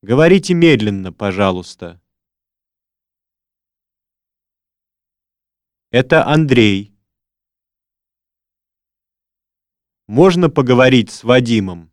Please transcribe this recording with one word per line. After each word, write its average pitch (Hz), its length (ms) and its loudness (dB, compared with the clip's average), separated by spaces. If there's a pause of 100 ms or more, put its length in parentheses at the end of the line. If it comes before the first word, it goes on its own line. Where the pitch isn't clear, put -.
Говорите 165 540 2
медленно, 107 580 0
пожалуйста. 92 880 -6 (4000)
Это 131 360 0
Андрей. 120 680 0 (3250)
Можно 170 440 2
поговорить 127 600 0
с - 140 -20
Вадимом? 113 680 -2